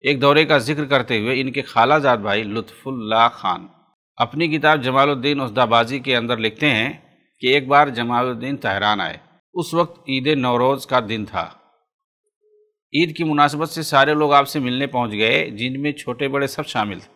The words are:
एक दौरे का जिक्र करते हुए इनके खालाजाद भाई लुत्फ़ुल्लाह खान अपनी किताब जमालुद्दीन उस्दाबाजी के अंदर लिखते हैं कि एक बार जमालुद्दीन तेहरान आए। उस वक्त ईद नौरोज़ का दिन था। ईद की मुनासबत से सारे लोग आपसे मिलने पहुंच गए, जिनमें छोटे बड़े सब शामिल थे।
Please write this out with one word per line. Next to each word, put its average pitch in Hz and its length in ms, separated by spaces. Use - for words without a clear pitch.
एक 139 160
दौरे 143 260
का 143 140
जिक्र 143 280
करते 127 320
हुए 117 160
इनके 131 280
खालाजाद 127 580
भाई 104 240
लुत्फ़ुल्लाह 113 840
खान 90 400
अपनी 160 320
किताब 151 320
जमालुद्दीन 139 600
उस्दाबाजी 117 580
के 131 140
अंदर 117 260
लिखते 110 280
हैं 123 240
कि 127 120
एक 135 160
बार 143 220
जमालुद्दीन 120 680
तेहरान 101 440
आए। - 180
उस 165 180
वक्त 165 360
ईद 135 200
नौरोज़ 131 580
का 127 140
दिन 107 240
था। 95 200
ईद 156 240
की 170 60
मुनासबत 147 460
से 160 140
सारे 143 320
लोग 147 180
आपसे 143 260
मिलने 127 300
पहुंच 120 220
गए, 110 400
जिनमें 131 420
छोटे 139 340
बड़े 139 220
सब 143 160
शामिल 104 340
थे। - 160